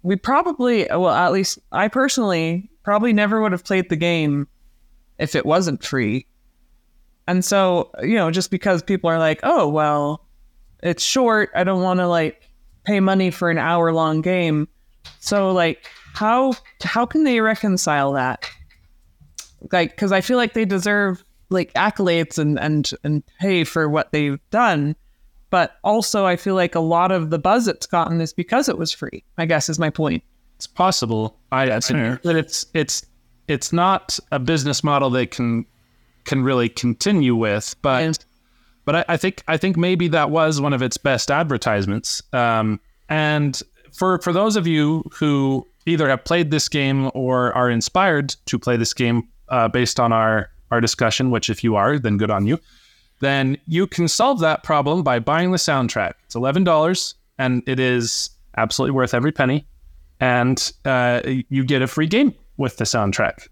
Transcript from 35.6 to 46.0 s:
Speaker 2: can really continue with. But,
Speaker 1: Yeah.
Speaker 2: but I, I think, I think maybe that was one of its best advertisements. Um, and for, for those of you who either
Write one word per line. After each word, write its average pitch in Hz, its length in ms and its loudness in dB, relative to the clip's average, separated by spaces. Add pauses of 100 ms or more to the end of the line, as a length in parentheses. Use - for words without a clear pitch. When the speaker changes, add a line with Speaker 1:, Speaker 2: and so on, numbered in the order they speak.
Speaker 2:
can 135 180 -2
really 127 260 2
continue 127 680 2
with. 107 460 -2
But, 131 200 2
Speaker 1:
Yeah. 160 100 0 (720)
Speaker 2:
but 147 120 2
I, 170 140 0
I 170 60 0
think, - 300 -4
I 160 100 0
think 185 200 0
maybe 175 320 0
that 151 220 2
was 156 300 2
one 143 120 0
of 127 100 0
its 127 140 -2
best 135 340 -2
advertisements. 113 920 -2 (100)
Um, 113 480 0 (280)
and 151 520 -2 (320)
for, 185 300 0
for 175 100 -2
those 202 240 2
of 175 100 0
you 156 460 0
who 135 540 0 (200)
either 160 220 0